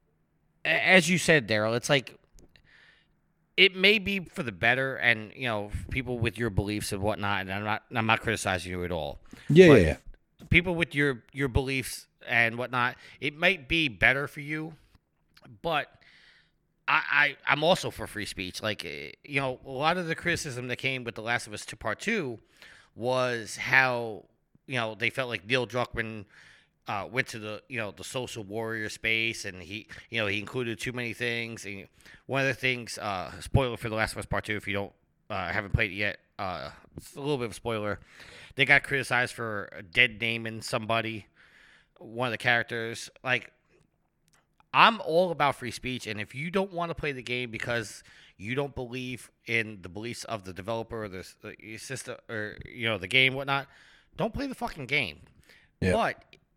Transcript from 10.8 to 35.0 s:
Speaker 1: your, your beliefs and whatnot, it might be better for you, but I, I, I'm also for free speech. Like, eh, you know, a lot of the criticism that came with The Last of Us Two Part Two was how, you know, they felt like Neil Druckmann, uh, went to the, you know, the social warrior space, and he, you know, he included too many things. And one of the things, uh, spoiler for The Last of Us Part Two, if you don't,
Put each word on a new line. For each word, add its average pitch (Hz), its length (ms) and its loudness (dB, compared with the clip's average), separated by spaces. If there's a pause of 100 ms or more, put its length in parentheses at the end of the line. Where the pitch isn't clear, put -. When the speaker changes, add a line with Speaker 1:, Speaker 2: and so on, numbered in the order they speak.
Speaker 1:
your, 143 260 0 (100)
your 139 140 -2
beliefs 131 600 -2 (200)
and 117 300 4
whatnot, 123 380 0 (240)
it 147 160 -4
might 165 320 2
be 160 200 2
better 123 380 4
for - 140 -12
you, 156 340 -8 (880)
but 151 260 0 (1000)
I, 151 220 4
I, 143 260 4 (100)
I'm 143 160 4
also 160 300 4
for 107 160 -8
free 104 180 -8
speech. - 360 -8
Like, 107 220 -2
eh, 73 280 -10 (120)
you 139 160 -4
know, 127 240 -2
a 135 60 -14
lot 151 260 0
of 180 100 -4
the 160 100 -2
criticism 139 500 -4
that 123 100 -4
came 131 280 -4
with 113 100 -8
The 110 80 -12
Last 117 240 -2
of 107 60 -14
Us 101 120 -10
Two - 120 -12
Part 107 240 -4
Two 160 400 -2 (560)
was 123 600 -2
how, 120 680 2 (420)
you 135 80 -6
know, 110 220 -2
they 113 120 0
felt 131 200 -2
like 104 180 -6
Neil 123 220 0
Druckmann, 113 560 -4 (640)
uh, 101 220 -4
went 131 180 -2
to 120 100 -12
the, 107 300 -10
you 123 100 -8
know, 104 140 -6
the 92 120 -14
social 120 380 -6
warrior 107 460 -6
space, 113 560 -2
and 92 180 -10
he, 98 240 -12 (240)
you 117 100 -2
know, 104 60 2
he 101 140 0
included 117 400 -6
too 127 120 -6
many 117 200 -6
things. 117 520 -6
And 98 220 -12 (400)
one 135 160 0
of 135 60 2
the 123 60 0
things, 123 440 -4
uh, 90 420 -6
spoiler 123 360 2
for 117 120 -6
The 107 60 -4
Last 110 180 0
of - 60 -10
Us 98 80 -6
Part 101 200 -4
Two, 107 100 -2
if 95 100 -8
you 101 80 0
don't, 101 180 -2 (380)